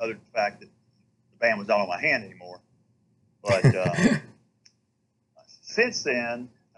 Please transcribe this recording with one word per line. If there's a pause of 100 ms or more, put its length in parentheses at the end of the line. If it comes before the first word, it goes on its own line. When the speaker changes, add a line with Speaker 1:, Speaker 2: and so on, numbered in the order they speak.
Speaker 1:
other
than (100)
the
fact
that
the
band
was
not
on
my
hand
anymore. (840)
But, (100)
uh,
Speaker 2:
<laughs> (1500)
Speaker 1:
since
then, (300)